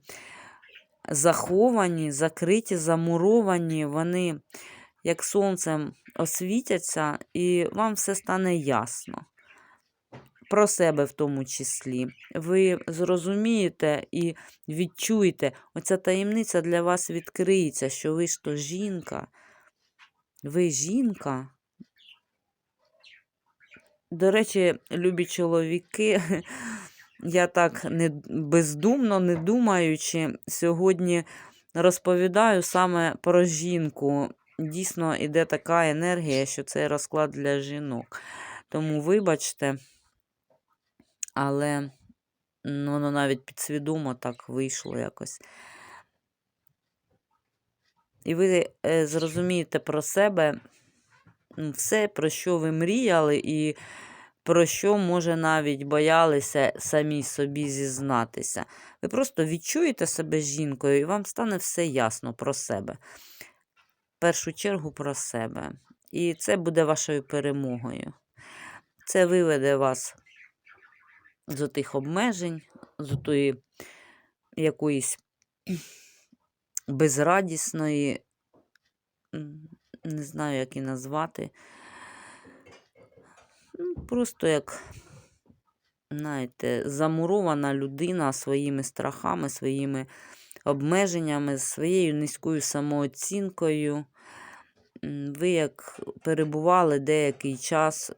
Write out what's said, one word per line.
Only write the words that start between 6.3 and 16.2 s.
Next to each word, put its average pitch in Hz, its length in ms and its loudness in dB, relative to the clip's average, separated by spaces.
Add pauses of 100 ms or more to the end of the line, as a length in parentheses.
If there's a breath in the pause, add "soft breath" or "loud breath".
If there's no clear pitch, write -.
і 175 380 2
вам 214 220 0
все 196 200 -2
стане 185 420 0
ясно. 131 680 -2 (1300 soft breath)
Про 208 160 6
себе 156 380 2
в - 80 -6
тому 143 320 -2
числі. 131 640 -6 (280)
Ви 180 520 4
зрозумієте 180 1160 0 (100)
і 170 220 -2 (340 loud breath)
відчуєте, 185 840 2 (220 loud breath)
оця 180 220 0
таємниця 196 640 0